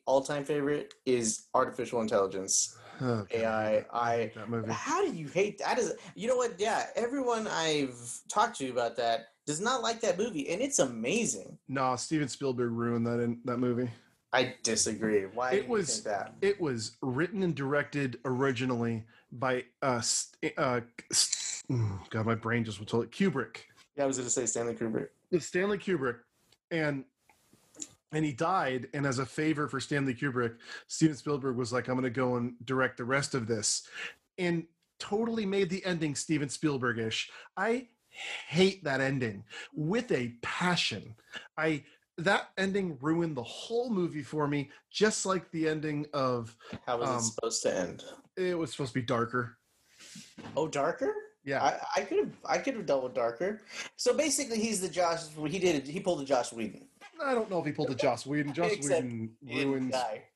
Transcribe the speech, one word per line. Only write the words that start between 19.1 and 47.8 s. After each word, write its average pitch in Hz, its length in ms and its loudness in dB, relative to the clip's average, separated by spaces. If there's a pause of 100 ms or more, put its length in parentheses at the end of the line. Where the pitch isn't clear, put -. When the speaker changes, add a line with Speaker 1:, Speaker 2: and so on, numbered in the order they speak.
Speaker 2:
by, 127 320 0 (160)
uh, 131 160 4
S-, - 340 -2 (260)
uh, 127 220 4 (320)
S-, - 580 0
mm, 107 400 0
God, 110 160 0
my 113 100 4
brain 113 280 0
just 107 160 -6
went 107 80 -10
totally, 117 220 2
Kubrick. 135 480 0 (380)
Speaker 1:
Yeah, 143 100 2
I - 20 4
was 131 100 0
gonna 127 140 -4
say 120 160 0
Stanley 117 260 -2
Kubrick. 113 360 -2 (200)
Speaker 2:
It's 175 160 0
Stanley 196 320 0
Kubrick, 135 380 0 (560)
and, 147 320 0 (1080)
and 156 140 2
he 147 80 0
died, 135 640 0
and 143 100 0
as 131 140 2
a 135 80 0
favor 151 400 0
for 135 120 -4
Stanley 135 360 0
Kubrick, 120 400 0 (320)
Steven 156 280 4
Spielberg 135 420 -2
was 120 140 -2
like, 123 180 0
"I'm 127 40 2
gonna 127 160 2
go 123 280 2
and 120 160 -2 (120)
direct 131 320 0
the 131 80 -6
rest 139 300 0
of 120 100 0
this," 107 420 0 (520)
and 170 260 0 (320)
totally 226 480 -2
made 196 240 2
the 190 160 -4
ending 160 300 0
Steven 147 340 0
Spielberg-ish. 120 800 0 (260)
I 233 340 0 (580)
hate 190 360 6
that 135 160 0
ending 127 440 0 (320)
with 196 360 0
a 127 180 2 (120)
passion. 165 720 0 (420)
I, 156 280 0 (340)
that 196 400 2
ending 190 420 0
ruined 160 380 0
the 120 60 -4
whole 240 480 -2
movie 160 320 0
for 147 240 0
me, 143 240 0 (180)
just 214 340 2
like 190 280 -2
the 160 160 0
ending 151 460 -2
of, 127 440 0 (300)
Speaker 1:
How 123 100 0
was 131 120 0
Speaker 2:
um, 123 80 0
Speaker 1:
it 117 40 0
supposed 113 400 -2
to - 160 2
end? 87 260 -4 (320)